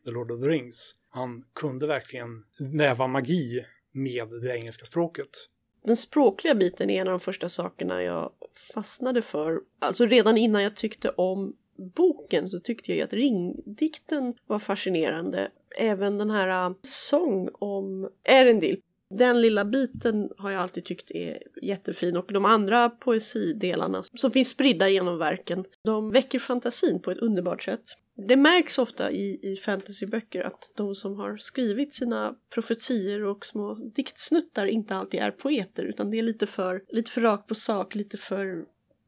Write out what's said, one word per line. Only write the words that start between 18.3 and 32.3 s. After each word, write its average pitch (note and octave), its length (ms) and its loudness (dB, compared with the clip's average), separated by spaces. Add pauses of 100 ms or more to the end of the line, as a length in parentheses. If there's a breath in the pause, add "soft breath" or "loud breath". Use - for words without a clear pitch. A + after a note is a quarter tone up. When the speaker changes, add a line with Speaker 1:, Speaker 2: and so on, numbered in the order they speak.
Speaker 2:
Den A#3+ 300 4
lilla G#3+ 240 4
biten A#3 720 0
har G3 120 -6
jag F#3+ 120 -2
alltid F3+ 220 -6
tyckt - 260 -10
är - 320 -8 (200)
jättefin. F3+ 540 -2
Och F#3 160 -4
de G3 120 2
andra A3 460 4
poesidelarna F#3+ 1120 -2
som - 280 -2
finns B3+ 180 4
spridda G3 400 4
genom F#3 300 2
verken, F3 460 -2 (200)
de G#3+ 260 0
väcker C4 280 2
fantasin A#3+ 640 0
på - 80 -4
ett F#3 80 -4
underbart F3+ 440 0
sätt. A3 200 -6 (460)
Det B3 80 8
märks D#4 420 4
ofta A3+ 320 -2
i, G3 300 -4 (120)
i F#3+ 40 -6
fantasyböcker G3 880 -6
att - 340 -12
de G3+ 180 -4
som G3 220 -8
har G3+ 200 -8
skrivit B3 580 -4
sina A3+ 400 -2 (200)